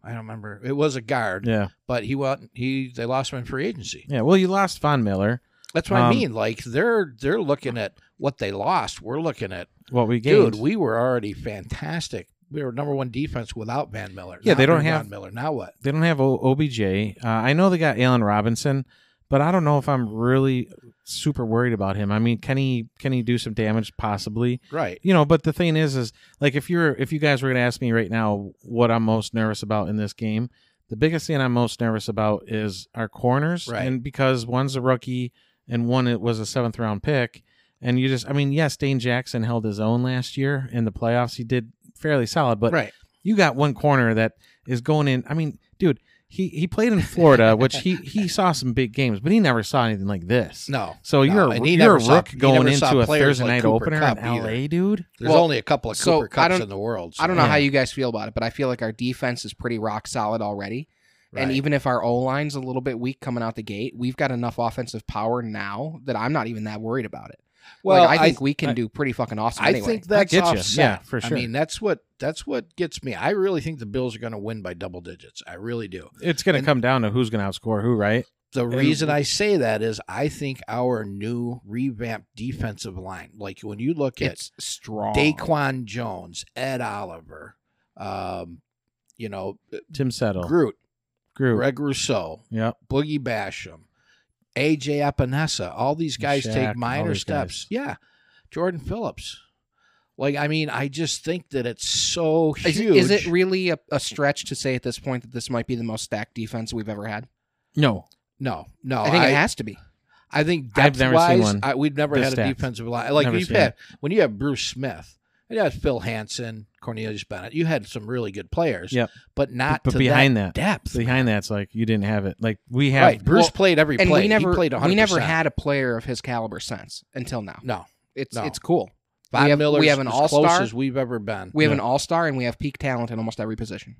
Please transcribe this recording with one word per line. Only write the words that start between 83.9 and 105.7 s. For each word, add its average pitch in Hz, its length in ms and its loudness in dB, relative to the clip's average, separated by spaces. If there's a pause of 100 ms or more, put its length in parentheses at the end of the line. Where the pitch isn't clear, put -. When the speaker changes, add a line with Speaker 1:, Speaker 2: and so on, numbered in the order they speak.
Speaker 1:
look 143 280 -4
at 139 100 -2
Speaker 3:
It's - 280 -14
strong. 107 540 -8
Speaker 1:
Daquan 139 720 0
Jones, 95 640 -10 (100)
Ed 127 240 -6
Oliver, 165 760 -10 (400)
um, 92 640 -10 (560)
you 113 120 -10
know, 101 300 -8 (340)
Speaker 2:
Tim 135 180 -2
Settle. 98 320 -2
Speaker 1:
Groot, 143 340 2 (560)
Speaker 2:
Groot. 127 240 2
Speaker 1:
Greg 127 220 0
Rousseau, 120 680 -4
Speaker 2:
Yep. 113 280 -4 (120)
Speaker 1:
Boogie 147 300 -2
Basham, 101 640 -8 (720)
A 151 200 2
J 143 240 -4
Epinesa, 139 760 -2
all 131 200 0
these 156 220 -4
guys 139 280 0
Speaker 2:
Shaq, 110 80 -4
Speaker 1:
take 127 160 0
Speaker 2:
all 104 60 -4
Speaker 1:
minor 120 340 -2
Speaker 2:
these 120 120 -2
Speaker 1:
steps. 131 440 -6
Speaker 2:
guys. - 40 -20
Speaker 1:
Yeah. 262 260 -6 (560)
Jordan 170 280 -4
Phillips. - 600 -10 (800)
Like, 143 160 0
I 147 120 -2
mean, 151 220 0
I 135 180 -4
just 143 360 -6
think 170 260 -4
that 127 180 -2
it's 113 200 -8
so 160 680 0 (100)
Speaker 3:
Is 170 140 2
Speaker 1:
huge. 214 160 4
Speaker 3:
it, - 20 10
is 180 140 6
it 202 160 2
really 185 420 2
a, 160 80 0 (140)
a 135 80 0
stretch - 460 -2
to 135 100 -8
say 131 180 -4
at 123 80 -4
this 123 160 -6
point 127 260 -6
that 113 80 -20
this 120 180 -10
might 120 180 -4
be 127 80 -4